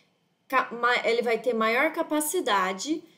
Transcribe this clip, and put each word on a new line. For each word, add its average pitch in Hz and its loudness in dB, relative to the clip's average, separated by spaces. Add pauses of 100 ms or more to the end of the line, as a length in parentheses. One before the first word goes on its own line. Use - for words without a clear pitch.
(480)
ca-, - 0
ma-, 240 0
ele 233 2
vai 226 2
ter 233 0
maior 226 2
capacidade 302 -2 (140)